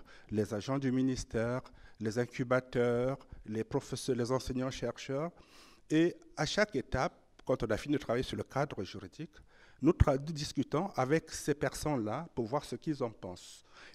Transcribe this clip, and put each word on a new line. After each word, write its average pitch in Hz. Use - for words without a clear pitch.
les 104
agents 135
du 135
ministère, 127
les 110
incubateurs, 123
les 107
professeurs, 131
les 120
enseignants-chercheurs. 131
Et 165
à 151
chaque -
étape, 131
quand 131
on 120
a 110
fini 143
de 139
travailler 123
sur -
le 101
cadre 135
juridique, 98
nous 151
tra-, 139
nous 147
discutons 147
avec 135
ces -
personnes-là 139
pour 120
voir 139
ce -
qu'ils 139
en 117
pensent. -